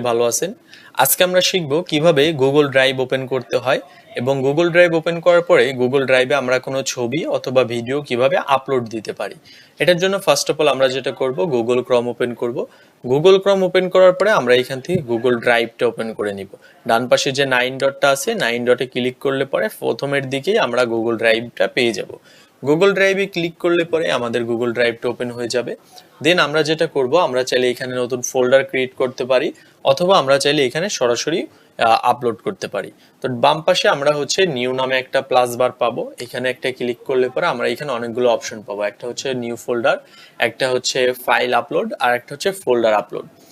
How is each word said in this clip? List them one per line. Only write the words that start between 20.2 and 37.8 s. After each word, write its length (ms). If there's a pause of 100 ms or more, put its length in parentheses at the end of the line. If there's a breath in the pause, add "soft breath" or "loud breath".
দিকেই 240 (100)
আমরা 160 (100)
Google 300
Drive-টা 420 (120)
পেয়ে 220
যাব। 120 (580 soft breath)
Google 300
Drive-এ 360
ক্লিক 200 (100)
করলে 180 (100)
পরে 140 (120)
আমাদের 320
Google 260
Drive-টা 360
ওপেন 240
হয়ে 200
যাবে। 160 (520 loud breath)
Then 220
আমরা 220
যেটা 180 (100)
করব, 160 (140)
আমরা 240
চাইলে 220
এখানে 200 (100)
নতুন 180 (100)
ফোল্ডার 400
ক্রিয়েট 300
করতে 320
পারি 160 (360 soft breath)
অথবা 380
আমরা 220
চাইলে 240
এখানে 180 (120)
সরাসরি, 440
আহ, 560 (140)
আপলোড 340
করতে 280
পারি। 160 (300 soft breath)
তো 60 (180)
বাম 220
পাশে 280
আমরা 260
হচ্ছে 200 (160)
নিউ 240
নামে 220
একটা 180 (100)
প্লাস 200 (100)
বার 120 (100)
পাবো, 200 (220)
এখানে 300
একটা 140 (100)
ক্লিক 300
করলে 260
পরে 200
আমরা 200
এখানে 240